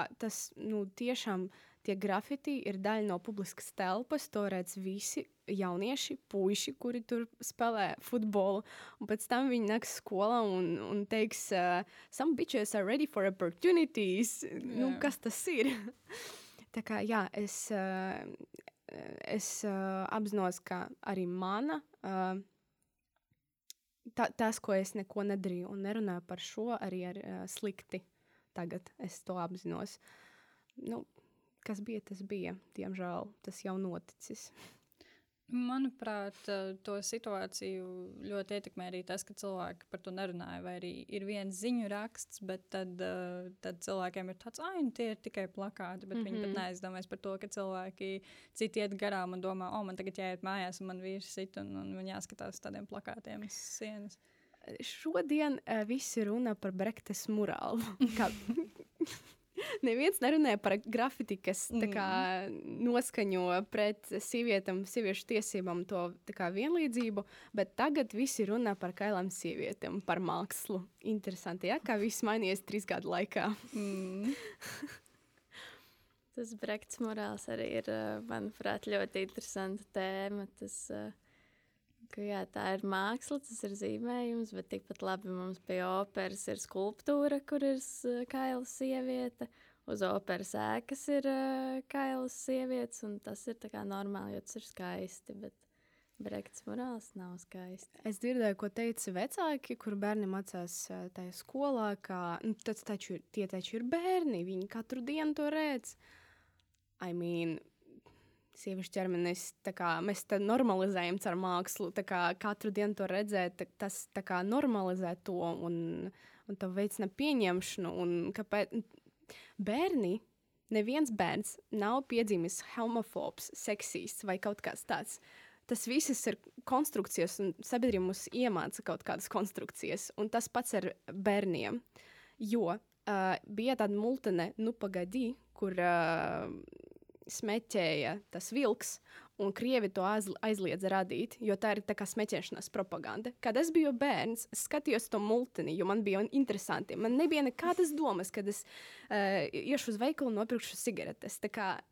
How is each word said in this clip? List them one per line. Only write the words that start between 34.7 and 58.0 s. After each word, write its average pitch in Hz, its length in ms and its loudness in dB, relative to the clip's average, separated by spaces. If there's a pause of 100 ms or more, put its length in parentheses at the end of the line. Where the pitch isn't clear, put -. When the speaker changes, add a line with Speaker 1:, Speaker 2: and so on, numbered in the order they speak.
Speaker 2:
Manuprāt, 240 880 -2 (100)
ā, 202 60 0 (240)
to 202 160 -6 (100)
situāciju 190 800 -4 (380)
ļoti 202 340 -4
ietekmē 196 320 -8
arī 180 160 -4
tas, 185 220 -4
ka 202 100 -14
cilvēki 180 540 -6
par 185 100 -10
to 185 140 -8
nerunāja, 175 500 -6
vai 180 140 -6
arī 180 140 -6 (200)
ir 196 160 -4
viens 196 320 -4
ziņu 226 320 2
raksts, - 480 -8
bet 185 320 -6
tad, 185 240 -4
ā, 180 540 -4 (100)
tad 180 240 -8
cilvēkiem 185 480 -2
ir 185 80 -16
tāds, 233 240 -12
"Ai, 370 160 -2
nu 262 100 2
tie 233 220 -2
ir 214 40 -6
tikai 208 360 -4
plakāti," 190 560 -8
bet 233 160 -2
viņi 214 160 -2
pat 202 80 -2
Speaker 1:
Mhm. 196 80 -2
Speaker 2:
neaizdomājas 185 520 -6
par 196 100 -8
to, 190 200 -4
ka 208 100 -10
cilvēki 190 760 -4 (320)
citi 220 260 0
iet 202 160 0
garām 185 380 0
un 180 80 -6
domā, 185 320 -2
"O, 214 100 0
man 185 120 -6
tagad 190 200 -6
jāiet 185 240 -4
mājās, 190 400 -4
un 190 60 -6
man 185 140 -6
vīrs 190 240 -6
sit, 190 340 -8
un, 196 180 -6
un 190 180 -6
man 190 120 -6
jāskatās 190 480 -8
uz - 60 -14
tādiem 208 260 -8
plakātiem 208 580 -10
uz 208 80 -10
sienas." 214 640 -8 (640)
Speaker 1:
Šodien, 294 840 2
ā, 220 200 0
visi 240 380 0
runā 220 340 2
par 190 140 -2
Brektes 196 540 -2
murālu. 214 560 2 (180)